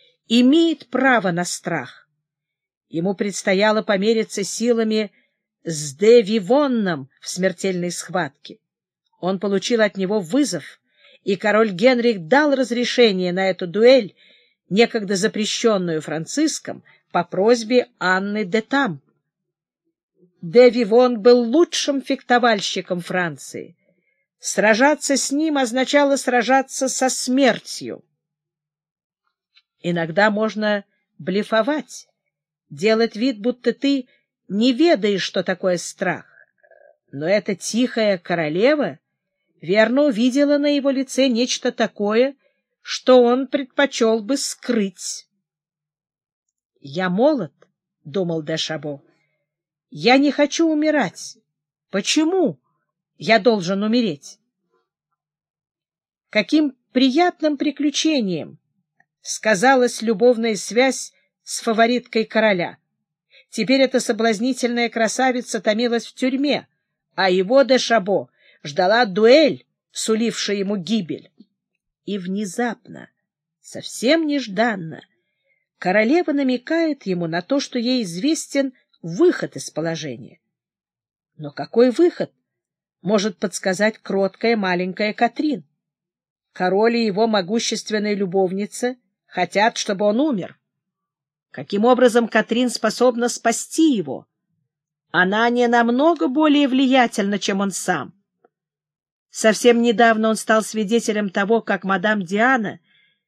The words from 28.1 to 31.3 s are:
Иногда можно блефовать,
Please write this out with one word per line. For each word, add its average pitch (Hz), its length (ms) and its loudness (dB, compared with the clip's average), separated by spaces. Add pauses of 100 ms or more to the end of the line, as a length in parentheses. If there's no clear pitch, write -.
Иногда 175 500 0
можно 208 540 -2 (320)
блефовать, 214 920 -4 (640)